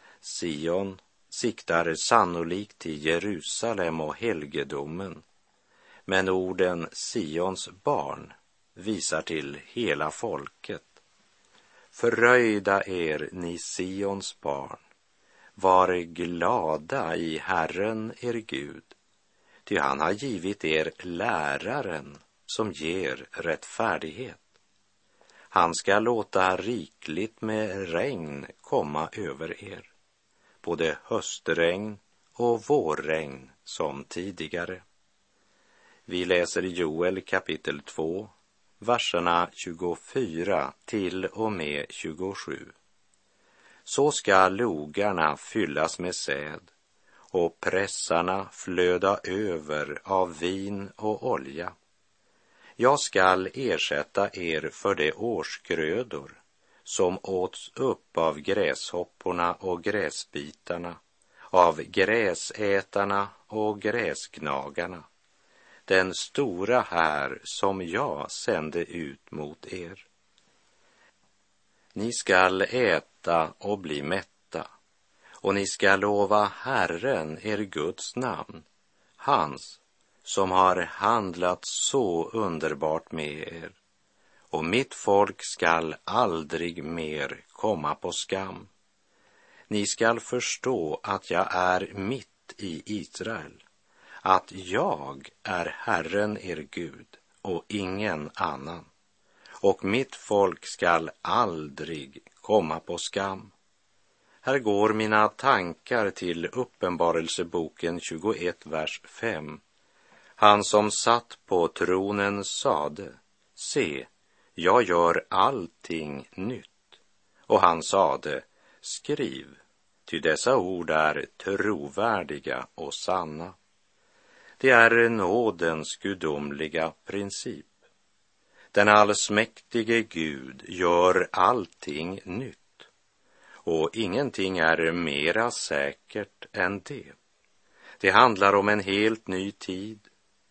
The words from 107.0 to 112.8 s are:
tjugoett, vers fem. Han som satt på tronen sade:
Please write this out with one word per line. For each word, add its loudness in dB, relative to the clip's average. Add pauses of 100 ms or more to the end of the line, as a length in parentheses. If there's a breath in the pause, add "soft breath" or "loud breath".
tjugoett, -4
vers -6
fem. -8 (800 soft breath)
Han 10
som 4
satt 2
på 4
tronen 0
sade: -2 (420)